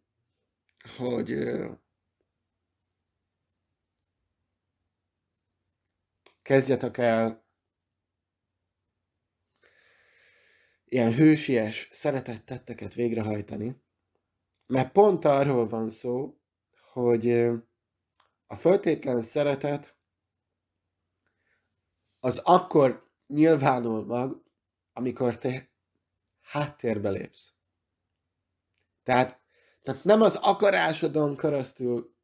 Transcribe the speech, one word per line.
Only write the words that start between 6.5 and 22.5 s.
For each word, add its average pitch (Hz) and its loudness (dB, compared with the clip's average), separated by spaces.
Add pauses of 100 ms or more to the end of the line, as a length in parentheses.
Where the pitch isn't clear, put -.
el 113 0 (3500)
ilyen 117 0
hősies 131 2
szeretettetteket 123 -8
végrehajtani, 110 -6 (840)
mert 131 -2
pont 202 4
arról 139 2
van 113 -6
szó, 123 -8 (520)
hogy, 120 0
ö, 120 2 (920)
a 117 -14
föltétlen 151 0
szeretet 143 -4 (2250)
az 127 -2
akkor 165 2 (160)